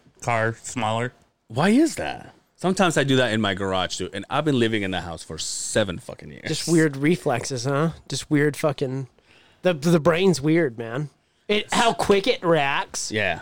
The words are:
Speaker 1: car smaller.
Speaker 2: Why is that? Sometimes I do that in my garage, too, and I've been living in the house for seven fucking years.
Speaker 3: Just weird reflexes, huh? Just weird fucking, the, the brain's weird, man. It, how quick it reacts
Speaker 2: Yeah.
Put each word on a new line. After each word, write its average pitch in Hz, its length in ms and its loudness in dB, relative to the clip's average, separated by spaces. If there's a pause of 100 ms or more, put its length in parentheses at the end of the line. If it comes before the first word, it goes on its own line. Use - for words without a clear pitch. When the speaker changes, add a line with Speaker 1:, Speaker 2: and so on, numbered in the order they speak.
(200)
Speaker 1:
car 113 420 0
smaller. 113 500 -4 (360)
Speaker 2:
Why 143 220 2
is 277 260 4
that? 69 380 -10 (220)
Sometimes 180 400 0
I 147 80 4
do 131 120 4
that 123 160 4
in 110 80 0
my 101 140 0
garage, 92 440 -2
too, 92 140 -6
and 98 180 -8
I've 143 140 -2
been 139 140 2
living 110 240 2
in 95 80 -2
the 90 120 -4
house 85 200 -10
for 80 160 -12
seven - 600 -2
fucking - 320 -16
years. - 180 -12
Speaker 3:
Just 156 200 -4
weird 160 280 4
reflexes, 139 680 -2
huh? 143 240 0 (180)
Just - 220 -8
weird 147 260 2
fucking, 135 520 -4 (540)
the, 180 120 2
the 165 260 4
brain's 170 400 2
weird, 151 380 2
man. 120 320 -8 (380)
It, 208 240 -2
how 226 200 4
quick 196 340 2
it 214 160 0
reacts 165 720 0
Speaker 2:
Yeah. 95 300 0